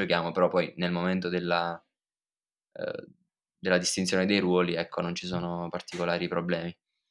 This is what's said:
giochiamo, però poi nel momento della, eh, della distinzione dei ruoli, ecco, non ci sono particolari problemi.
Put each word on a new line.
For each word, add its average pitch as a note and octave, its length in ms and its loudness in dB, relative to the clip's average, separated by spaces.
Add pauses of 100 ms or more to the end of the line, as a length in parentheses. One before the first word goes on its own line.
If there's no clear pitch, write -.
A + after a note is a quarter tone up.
giochiamo, E2+ 300 0
però F2+ 180 4
poi F2 280 0
nel F2 140 0
momento F2 380 0
della, F2 520 -2 (920)
eh, - 340 -8 (520)
della F#2 180 4
distinzione F#2 480 2
dei G2+ 140 4
ruoli, F2+ 360 4
ecco, E2+ 260 -4
non F2 140 -2
ci F2+ 120 -8
sono F2 420 -4
particolari F2 580 -2
problemi. E2+ 460 -2 (380)